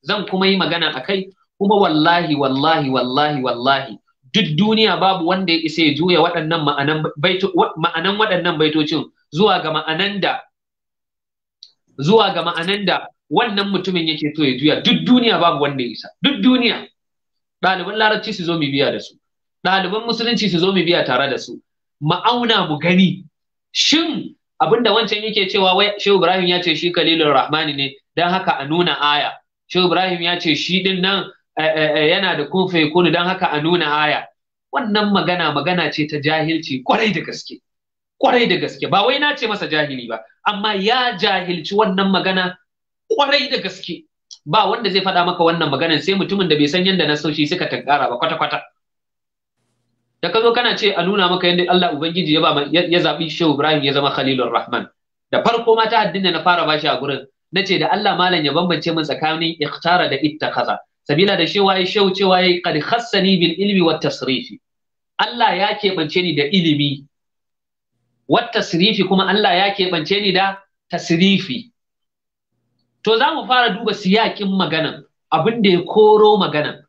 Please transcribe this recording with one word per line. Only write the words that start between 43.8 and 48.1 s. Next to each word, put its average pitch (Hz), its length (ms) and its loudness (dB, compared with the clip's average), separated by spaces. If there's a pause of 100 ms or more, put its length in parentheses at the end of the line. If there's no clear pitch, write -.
Ba 196 240 2
wanda 226 200 -4
zai 190 120 -2
faɗa 185 240 0
maka 175 180 -2
wannan 165 260 2
maganan 147 320 0
sai 190 140 -2
mutumin 185 320 -2
da 156 80 2
bai 147 120 2
san 180 180 0
yadda 185 220 2
nasoshi 147 400 -2
suka 165 200 -4
tankara 135 420 -2
ba 156 80 -6